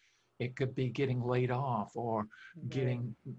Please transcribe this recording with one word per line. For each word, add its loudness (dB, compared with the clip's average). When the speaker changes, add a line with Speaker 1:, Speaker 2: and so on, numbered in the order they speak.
Speaker 1:
it -2
could 0
be 2
getting 2
laid 4
off 0
or 0
Speaker 2:
Right. -8
Speaker 1:
getting 0